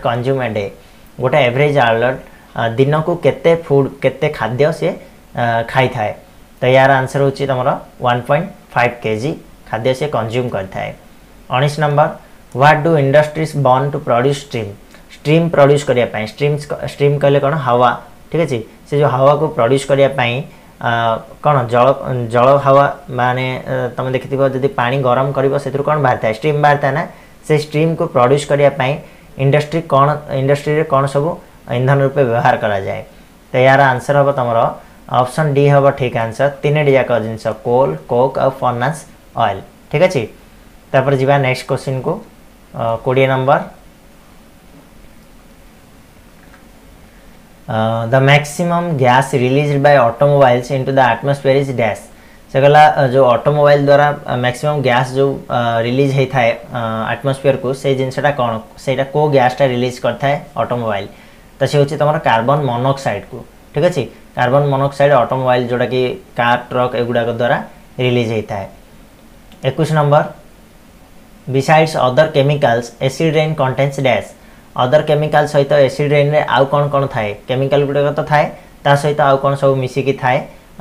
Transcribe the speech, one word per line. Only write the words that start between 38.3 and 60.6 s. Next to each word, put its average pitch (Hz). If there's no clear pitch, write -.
ଆଉ 131
ଫର୍ନାସ୍ 127
ଅଏଲ୍, 104
ଠିକ୍ 151
ଅଛି। 143
ତାପରେ 135
ଯିବା 135
ନେକ୍ସଟ 131
କ୍ୱେଶ୍ଚନକୁ, 139
ଅ, 117
କୋଡ଼ିଏ 131
ନମ୍ବର, 131
ଅ, 113
the 131
maximum 170
gas 127
released 139
by 143
automobiles 127
into 135
the 135
atmosphere 139
is 131
dash। 110
ସେ 135
କହିଲା, 151
ଅ, 147
ଯୋଉ 131
ଅଟୋମୋବାଇଲ 147
ଦ୍ୱାରା, 143
ଅ, 131
ମ୍ୟାକ୍ସିମମ୍ 123
ଗ୍ୟାସ୍ 127
ଯୋଉ, 135
ଅ, 117
ରିଲିଜ୍ 131
ହେଇଥାଏ, 127
ଅ, 117
ଆଟମସ୍ଫିୟରକୁ, 131
ସେଇ 139
ଜିନିଷଟା 131
କ'ଣ? 117
ସେଇଟା 131
କୋଉ 147
ଗ୍ୟାସ୍ଟା 127
ରିଲିଜ୍ 123
କରିଥାଏ 139
ଅଟୋମୋବାଇଲ? 110